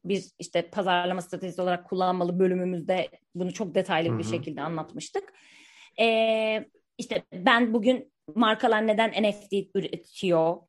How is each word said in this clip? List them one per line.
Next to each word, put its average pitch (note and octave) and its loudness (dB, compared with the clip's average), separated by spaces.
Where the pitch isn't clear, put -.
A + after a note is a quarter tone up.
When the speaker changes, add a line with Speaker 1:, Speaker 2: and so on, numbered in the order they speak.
Speaker 1:
bir F#3+ -2
işte F3 -4
pazarlama F3+ 0
stratejisi F3+ -8
olarak F3+ -2
kullanmalı F3+ 0
bölümümüzde F#3 0
bunu F#3 -4
çok F3+ -6
detaylı E3+ 2
bir E3+ -4
Speaker 2:
Hı - -4
hı. - -4
Speaker 1:
şekilde D#3 -6
anlatmıştık. D#3 -8
E, A3 2
işte - -6
ben A3+ 4
bugün A#3+ 0
markalar A3 2
neden G#3+ 2
N G#3 0
F - -14
T G3 -2
üretiyor? E3+ 0